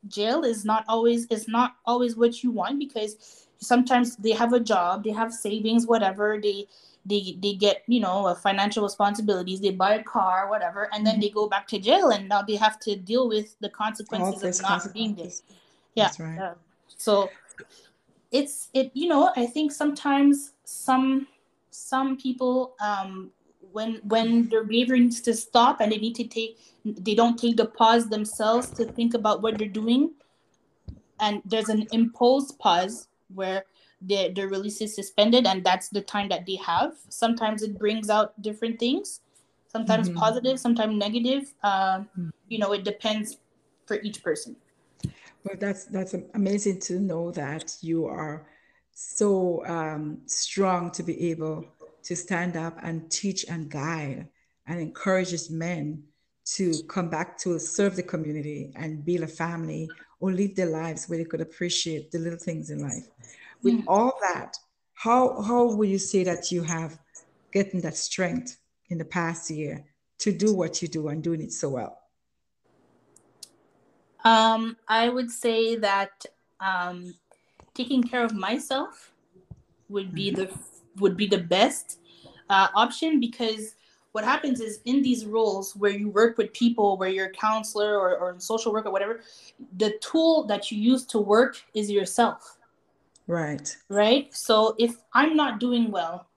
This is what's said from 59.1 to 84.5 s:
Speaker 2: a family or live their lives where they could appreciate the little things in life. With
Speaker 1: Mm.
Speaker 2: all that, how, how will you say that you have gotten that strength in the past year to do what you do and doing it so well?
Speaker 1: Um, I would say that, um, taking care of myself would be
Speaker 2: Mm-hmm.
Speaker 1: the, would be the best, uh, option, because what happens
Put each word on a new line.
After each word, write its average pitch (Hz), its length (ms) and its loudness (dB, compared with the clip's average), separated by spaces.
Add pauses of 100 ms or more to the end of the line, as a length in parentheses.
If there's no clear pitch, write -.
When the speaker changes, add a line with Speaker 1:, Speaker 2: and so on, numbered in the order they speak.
Speaker 2:
a 156 60 -6
family 160 600 -6 (300)
or 190 140 0
live 190 240 0
their 185 100 0
lives 160 420 -4
where 170 100 -4
they 165 60 -2
could 165 160 -6
appreciate 160 720 -4
the 170 80 -4
little 170 200 -6
things 156 320 -8
in 147 100 -8
life. - 260 -8 (560)
With 240 120 6
Speaker 1:
Mm. 220 120 0
Speaker 2:
all 226 260 4 (220)
that, 135 220 -10 (380)
how, 247 480 2
how 240 240 4
will 214 220 2
you 190 100 0
say 190 260 0
that 175 260 -2
you 175 140 -2
have 160 340 -6 (540)
gotten 196 300 0
that 156 140 -4
strength - 640 -4 (320)
in 170 80 -4
the 160 60 -6
past 165 460 -6
year 151 340 -8 (340)
to 208 140 0
do 202 200 2
what 170 300 -2
you 170 60 -6
do 156 200 -4
and 151 140 -4
doing 165 180 -2
it - 120 -10
so - 180 -4
well? 123 280 -6 (2250)
Speaker 1:
Um, 226 520 4 (120)
I 226 200 2
would 247 220 -4
say 226 460 0
that, 196 500 -2 (340)
um, 180 540 -4 (600)
taking 254 280 0
care 247 220 0
of 220 100 -2
myself 254 800 -6 (760)
would 196 260 -6
be 196 160 -2
Speaker 2:
Mm-hmm. 190 120 -2
Speaker 1:
the, 190 160 -8 (420)
would 185 160 4
be 208 100 0
the 196 120 2
best, 180 600 2 (520)
uh, 190 240 6
option, 247 440 2
because 220 560 -2 (380)
what 214 120 -4
happens 262 360 0